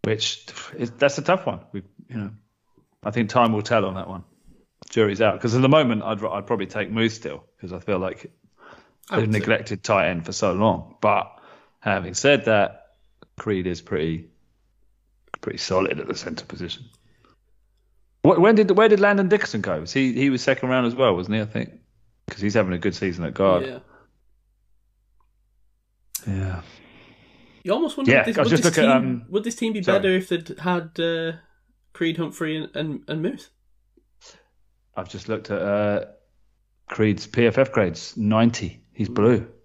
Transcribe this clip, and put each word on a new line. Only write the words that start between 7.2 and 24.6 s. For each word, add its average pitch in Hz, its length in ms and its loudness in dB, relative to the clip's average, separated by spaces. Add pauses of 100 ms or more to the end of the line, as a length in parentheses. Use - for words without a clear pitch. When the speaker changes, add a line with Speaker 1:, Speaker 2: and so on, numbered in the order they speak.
Speaker 1:
'cause 90 140 -14
I 92 60 -10
feel 98 200 -2
like - 320 -8 (800)
Speaker 2:
I 302 80 -4
Speaker 1:
they've 113 100 0
Speaker 2:
would 107 60 0
say. 107 60 0
Speaker 1:
neglected 110 440 -2
tight 95 260 2
end 85 180 -6
for 95 60 -12
so 95 200 0
long. 92 480 0
But 101 380 0 (420)
having 95 320 -4
said 135 320 2
that, - 520 0 (420)
Creed 92 280 -4
is 87 140 -6
pretty, 82 460 -4 (1120)
pretty - 160 -10
solid 95 420 0
at - 80 -8
the - 80 -6
centre - 300 -10
position. - 400 -12 (1400)
Wh-, 185 120 6
when 214 180 8
did, 202 160 4
where 214 180 6
did 202 100 6
Landon 202 280 4
Dickerson 175 340 0
go? 87 180 -4
Was 82 140 -12
he, 131 180 2
he 131 160 0
was 127 140 -2
second 131 260 0
round 127 180 2
as 117 80 -2
well, 123 220 4
wasn't 98 200 -4
he? 110 40 0
I 107 60 -4
think, 113 240 -6 (580)
'cause - 140 -10
he's 104 100 -2
having 95 220 2
a 87 40 -4
good 87 160 -2
season 87 300 -6
at 69 80 -6
guard. 95 320 2
Speaker 2:
Yeah. 127 140 -10 (2500)